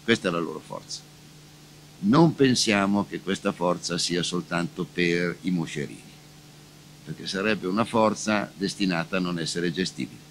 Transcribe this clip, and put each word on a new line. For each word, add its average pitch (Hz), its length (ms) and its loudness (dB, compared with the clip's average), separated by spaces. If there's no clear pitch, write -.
Questa 110 240 2
è 90 40 2
la 85 80 0
loro 80 200 -4
forza. - 420 -12
Non 143 360 6
pensiamo 101 720 4
che 82 140 -8
questa 95 320 -2
forza 87 440 -2
sia 85 260 -2
soltanto 85 640 -4
per 87 560 -2
i 90 100 -4
moscerini, 76 500 -4
perché 80 220 -10
sarebbe 95 400 -2
una 104 180 0
forza 107 680 2
destinata 92 640 -2
a - 20 2
non 90 200 -2
essere 85 320 -2
gestibile. 76 480 -4